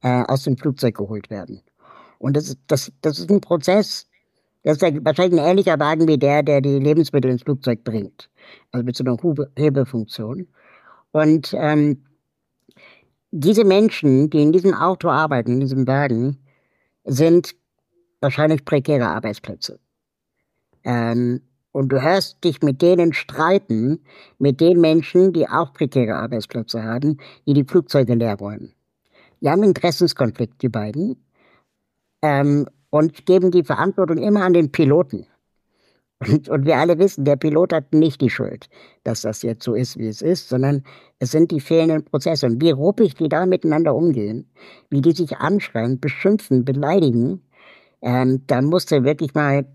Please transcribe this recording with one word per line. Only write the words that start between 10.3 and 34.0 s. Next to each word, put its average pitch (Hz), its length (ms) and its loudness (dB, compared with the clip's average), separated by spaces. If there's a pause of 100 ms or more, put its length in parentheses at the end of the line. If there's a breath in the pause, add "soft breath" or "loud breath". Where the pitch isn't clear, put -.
Und, 156 480 0
ähm, 147 460 0 (1300 soft breath)
diese 196 340 2
Menschen, 156 680 4
die 151 120 2
in 151 100 4
diesem 180 200 4
Auto 170 380 -2
arbeiten, 135 440 0
in 127 60 0
diesem 131 260 -2
Wagen, 135 520 0 (680)
sind 160 500 2 (680)
wahrscheinlich 147 420 0
prekäre 139 420 0
Arbeitsplätze. - 720 -8 (1080)
Ähm, 120 580 -2 (300)
und 135 180 -2
du 131 120 0
hörst 180 420 -2
dich 160 180 -2
mit 139 200 0
denen 175 300 4
streiten, 156 880 -2 (380 soft breath)
mit 139 220 0
den 175 200 6
Menschen, 170 520 4
die 117 160 0
auch 139 240 -4
prekäre 127 420 -2
Arbeitsplätze 113 680 -8
haben, 127 360 -4 (280 loud breath)
die 147 80 2
die 143 100 2
Flugzeuge 135 500 0
leer 113 220 -2
räumen. 101 360 -14 (680 soft breath)
Die 147 100 0
haben 175 100 4
einen 208 100 6
Interessenskonflikt, 147 920 -2
die 131 60 0
beiden, 117 540 -6 (1000)
ähm, 143 440 0 (240)
und 156 360 0
geben 185 240 4
die 175 140 4
Verantwortung 170 540 0